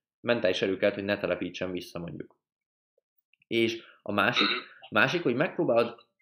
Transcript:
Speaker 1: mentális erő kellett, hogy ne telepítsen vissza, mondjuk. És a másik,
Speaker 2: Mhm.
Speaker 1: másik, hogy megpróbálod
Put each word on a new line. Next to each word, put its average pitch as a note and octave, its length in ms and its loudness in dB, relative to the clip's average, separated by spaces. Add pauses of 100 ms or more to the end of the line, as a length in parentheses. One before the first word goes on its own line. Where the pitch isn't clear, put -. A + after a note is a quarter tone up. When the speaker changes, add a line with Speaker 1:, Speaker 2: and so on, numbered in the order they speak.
(200)
Speaker 1:
mentális A#2 420 2
erő G2 140 2
kellett, G2+ 180 2
hogy G2+ 100 -6
ne G2+ 140 0
telepítsen F2+ 520 -4
vissza, F2+ 280 -8
mondjuk. - 380 -12 (1120)
És A2+ 360 0 (200)
a G2+ 100 -6
másik, G#2 360 2
Speaker 2:
Mhm. - 100 -4 (320)
Speaker 1:
másik, C3+ 320 2
hogy C3 120 0
megpróbálod B2+ 720 0 (160)